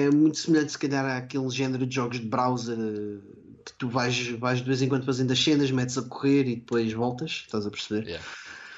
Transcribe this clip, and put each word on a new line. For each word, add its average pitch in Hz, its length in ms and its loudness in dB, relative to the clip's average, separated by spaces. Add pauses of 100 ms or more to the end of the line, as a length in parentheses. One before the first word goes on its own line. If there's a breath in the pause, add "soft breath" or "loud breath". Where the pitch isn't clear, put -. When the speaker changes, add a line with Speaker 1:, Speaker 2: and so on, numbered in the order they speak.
Speaker 1:
é 143 100 6
muito 151 260 6
semelhante, 151 360 2
se - 40 -10
calhar, 139 280 0
àquele 131 440 -2
género 131 360 0
de 127 100 -4
jogos 123 240 -2
de 113 60 -6
browser, 120 520 0
eh, 104 600 -6 (260)
que - 100 -16
tu 131 160 -4
vais, 123 400 0
vais 123 300 0
de 120 60 -6
vez 131 160 2
em 135 60 2
quando 131 180 0
fazendo 127 260 0
as 127 120 2
cenas, 143 260 4
metes 127 280 0
a 127 40 -2
correr 139 460 2
e 120 80 -2
depois 113 380 0
voltas, 127 520 -4
estás 104 220 -4
a - 20 -2
perceber? 107 380 -4
Speaker 2:
Yeah. 82 180 -10 (520 loud breath)